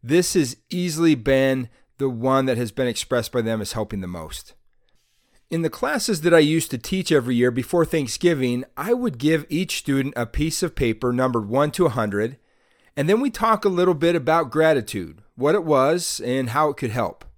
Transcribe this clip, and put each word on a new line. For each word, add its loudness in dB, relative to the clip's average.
this 2
has 0
easily 2
been 0
the -2
one 0
that 0
has -4
been -2
expressed -4
by -2
them -2
as -8
helping -6
the -10
most. -14
In -4
the 0
classes -2
that 4
I 10
used 2
to -6
teach -4
every 2
year 4
before 0
Thanksgiving, 0
I -2
would -4
give 0
each -4
student -2
a -4
piece -4
of -4
paper 0
numbered 0
one 0
to 0
a 4
hundred, -2
and -2
then 4
we -2
talk 0
a 4
little 2
bit 2
about 0
gratitude, 0
what 2
it 0
was, 2
and -2
how 2
it -6
could -4
help. -6